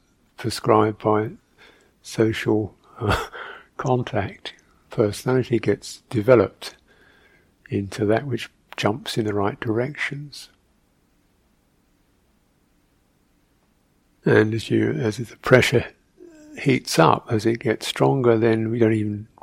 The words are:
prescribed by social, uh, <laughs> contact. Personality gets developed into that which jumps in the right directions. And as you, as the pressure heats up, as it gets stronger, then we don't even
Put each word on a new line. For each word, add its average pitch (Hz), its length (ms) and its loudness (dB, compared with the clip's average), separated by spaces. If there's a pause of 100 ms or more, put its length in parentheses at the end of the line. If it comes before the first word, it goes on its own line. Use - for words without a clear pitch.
(360)
prescribed 110 680 0
by 107 280 0 (720)
social, 110 760 -2 (240)
uh, - 280 -2 (240)
<laughs> - 260 -20
contact. 117 760 -4 (360)
Personality 117 720 0
gets - 500 -4
developed 107 680 2 (920)
into 101 360 -4
that 110 220 0
which 120 220 -8 (260)
jumps 113 420 -2
in 110 80 -2
the 104 80 -4
right 101 280 -2
directions. 139 880 -6 (3750)
And 110 280 4
as 113 160 -6
you, 110 220 0
as 120 260 -4
the 120 200 -12
pressure - 560 2 (640)
heats - 420 0
up, 160 300 4
as 110 160 -2
it 117 140 0
gets - 280 -2
stronger, 135 500 2
then 110 320 2
we 120 100 -4
don't 113 140 4
even 107 340 -4 (160)